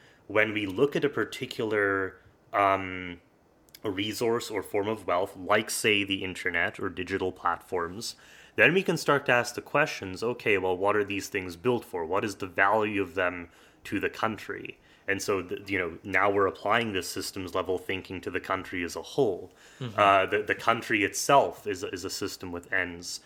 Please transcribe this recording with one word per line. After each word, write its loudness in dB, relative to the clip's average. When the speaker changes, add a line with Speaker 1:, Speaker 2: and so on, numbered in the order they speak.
Speaker 1:
when 2
we -2
look 0
at 0
a 0
particular, -2
um, 2
resource -2
or -4
form -2
of -4
wealth, 0
like, 2
say, 2
the -2
internet -2
or -4
digital -2
platforms, -4
then 6
we 4
can 0
start 2
to 4
ask 2
the -6
questions, -2
okay, 2
well, 2
what 2
are 4
these -4
things -4
built 0
for? -6
What 0
is -4
the -8
value 2
of -4
them -2
to -2
the 0
country? -6
And 0
so, 0
th-, -8
you 0
know, -2
now 4
we're 4
applying 2
this -2
systems -8
level 0
thinking -8
to -8
the -4
country -4
as -6
a -6
whole. 0
Speaker 2:
Mm-hmm. -4
Speaker 1:
Uh, 6
the, 0
the -2
country 0
itself 2
is, -4
is -6
a -6
system -6
with -10
ends. -4